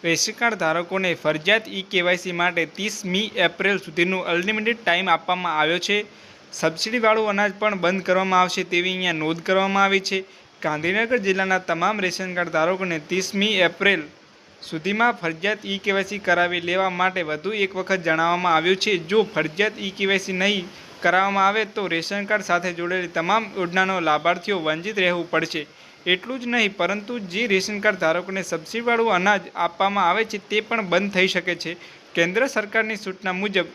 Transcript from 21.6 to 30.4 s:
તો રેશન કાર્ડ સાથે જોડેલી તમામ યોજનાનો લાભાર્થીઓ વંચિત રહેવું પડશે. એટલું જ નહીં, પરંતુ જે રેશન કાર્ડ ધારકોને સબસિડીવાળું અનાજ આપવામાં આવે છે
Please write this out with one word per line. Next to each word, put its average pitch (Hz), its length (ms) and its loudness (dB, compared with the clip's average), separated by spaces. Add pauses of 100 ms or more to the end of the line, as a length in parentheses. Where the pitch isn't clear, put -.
તો 202 180 -4
રેશન 202 380 -4
કાર્ડ 208 180 -2
સાથે 175 300 0
જોડેલી 175 380 -2
તમામ 202 300 0 (120)
યોજનાનો 185 480 0
લાભાર્થીઓ 175 580 0
વંચિત 175 380 -2
રહેવું 175 300 0
પડશે. 160 300 -2 (480)
એટલું 226 300 -2
જ 240 100 -6
નહીં, 220 260 2
પરંતુ 208 380 -2 (160)
જે 208 180 -2
રેશન 196 320 0
કાર્ડ 202 200 2
ધારકોને 180 400 0
સબસિડીવાળું 233 760 -2
અનાજ 190 260 2 (220)
આપવામાં 196 420 0
આવે 196 240 2
છે 214 80 -6 (120)